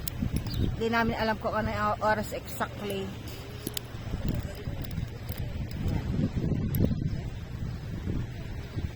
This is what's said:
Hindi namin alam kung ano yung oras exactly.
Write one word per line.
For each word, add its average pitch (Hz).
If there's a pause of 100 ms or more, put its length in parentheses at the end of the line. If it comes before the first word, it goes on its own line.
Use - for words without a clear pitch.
(560)
Hindi -
namin 233
alam 220
kung 214
ano 214
yung 208
oras 208
exactly. 202 (4000)